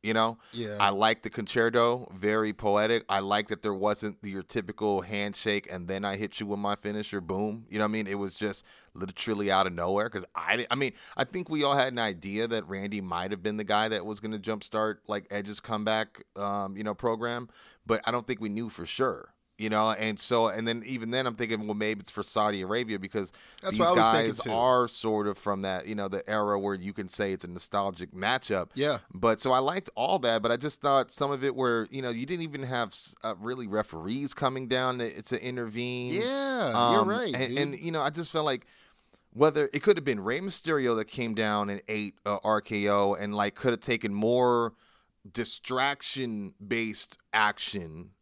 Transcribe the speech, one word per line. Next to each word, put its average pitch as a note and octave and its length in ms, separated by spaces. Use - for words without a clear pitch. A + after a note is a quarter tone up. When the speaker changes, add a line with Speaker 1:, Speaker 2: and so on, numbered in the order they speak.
Speaker 1:
You A2 100
know, A2+ 240
Speaker 2:
Yeah. A2 280
Speaker 1:
I G2+ 100
like G#2+ 340
the A2 80
concerto, A#2+ 840
very G#2+ 380
poetic. A2 560
I G2 120
like G#2 260
that G#2+ 160
there G#2 100
wasn't G#2 480
your F#2+ 220
typical G#2 580
handshake G2+ 720
and F2+ 160
then G2 180
I G2 100
hit G2+ 240
you A2 60
with G2+ 140
my G2+ 160
finisher, G#2 460
boom. G#2 500
You G#2+ 80
know G#2+ 60
what G#2 40
I - 40
mean? A2 120
It G2+ 140
was G2 160
just G2+ 300
literally G2+ 560
out F#2+ 160
of F2+ 80
nowhere F#2+ 380
'cause G2 120
I F2 220
di-, A#2+ 120
I A#2+ 60
mean, C3+ 180
I C3 60
think F3 260
we D#3 140
all C#3 120
had C3 160
an B2 60
idea G#2 500
that A2 200
Randy G2 340
might F#2 300
have G2 100
been G#2+ 160
the G#2+ 60
guy G#2 240
that G#2 180
was G#2+ 140
gonna A2 180
jumpstart, G#2+ 600
like, G#2 240
Edge's G2+ 280
comeback, A2 640
um, G2+ 420
you G#2+ 60
know, G#2+ 100
program, A#2+ 560
but A2+ 200
I A2+ 40
don't A#2+ 160
think A#2+ 120
we G#2+ 100
knew A2 200
for F2 160
sure. - 460
You G#2+ 120
know, G#2+ 220
and G#2+ 280
so, A2+ 300
and A2 180
then A2+ 180
even A#2 260
then, C3 140
I'm A#2+ 100
thinking, A2 300
well, G#2+ 100
maybe G#2+ 260
it's - 80
for G#2 140
Saudi G#2 380
Arabia G#2+ 380
because F#2+ 320
Speaker 2:
That's F#3+ 100
Speaker 1:
these G#2+ 80
Speaker 2:
what E3+ 80
I F3+ 60
was A2+ 120
Speaker 1:
guys A2+ 300
Speaker 2:
thinking, A2+ 160
too. - 0
Speaker 1:
are B2 380
sort G#2+ 380
of G2 100
from G2 240
that, F#2 260
you G#2+ 80
know, G2+ 140
the G2 200
era G#2 300
where G2 160
you F#2+ 160
can F#2+ 160
say G2 240
it's F#2 140
a - 20
nostalgic F2 640
matchup. G2 640
Speaker 2:
Yeah. C#3+ 240
Speaker 1:
But A2 260
so C3 140
I B2+ 60
liked E3 360
all C#3 240
that, A#2 220
but A#2 100
I A#2+ 60
just C#3+ 240
thought C3+ 280
some C#3+ 220
of C3+ 140
it C3 100
where, A#2+ 340
you C3 120
know, B2+ 80
you A#2+ 160
didn't E3+ 180
even C#3+ 200
have B2 260
s-, - 340
uh, G#2+ 160
really B2 260
referees G#2 680
coming C3 340
down B2+ 300
to, A2+ 240
to A#2+ 200
intervene. B2 760
Speaker 2:
Yeah, A3+ 760
you're A2+ 80
Speaker 1:
Um, A2 80
Speaker 2:
right, A3+ 260
Speaker 1:
and, C3 140
Speaker 2:
dude. B2 100
Speaker 1:
and, C#3+ 220
you E3 140
know, D#3+ 80
I C#3 80
just D#3 240
felt D#3 120
like C3+ 200
whether D3 400
it D3 120
could G3+ 120
have D#3+ 80
been B2 160
Rey A#2 220
Mysterio D3+ 560
that A2 80
came A#2 280
down G#2 360
and G2 180
ate, G#2+ 280
uh, G2+ 180
R G#2+ 160
K G2+ 300
O G2+ 240
and, G2+ 200
like, G2+ 220
could B2+ 160
have A#2 80
taken A2+ 340
more A#2 600
distraction-based A2+ 1900
action F#2 800